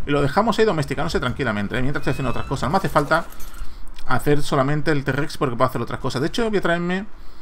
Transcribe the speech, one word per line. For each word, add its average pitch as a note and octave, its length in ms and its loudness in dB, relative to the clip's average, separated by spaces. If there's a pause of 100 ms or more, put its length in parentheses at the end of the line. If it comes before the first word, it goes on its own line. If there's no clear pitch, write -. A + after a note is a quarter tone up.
y C#3+ 40 -2
lo C#3+ 120 2
dejamos G3+ 360 2
ahí A3 60 4
domesticándose D#3 560 0
tranquilamente, A2 580 -2
¿eh? B2+ 40 0
Mientras C#3+ 200 2
estoy D3 100 2
haciendo C3 180 0
otras A2+ 160 0
cosas. B2 220 -2
No C#3+ 40 0
me G3 60 2
hace E3 100 0
falta D#3 380 0 (800)
hacer D3 360 4
solamente D3 480 2
el C#3 140 2
T-Rex C#3+ 340 -2
porque A#2+ 180 -2
puedo B2 120 4
hacer A#2+ 140 -4
otras A2 180 -6
cosas. - 220 -2
De E3+ 60 0
hecho, A3+ 200 0
voy G#3 100 0
a F3 40 0
traerme F3 440 -2 (360)